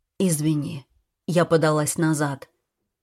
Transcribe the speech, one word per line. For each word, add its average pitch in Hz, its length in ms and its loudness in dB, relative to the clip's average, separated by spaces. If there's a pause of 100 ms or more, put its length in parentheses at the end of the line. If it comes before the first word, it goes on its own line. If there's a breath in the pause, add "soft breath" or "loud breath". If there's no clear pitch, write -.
(180)
«Извини», 151 680 -2 (420)
я 170 180 2
подалась 151 520 0
назад. 151 520 -2 (540)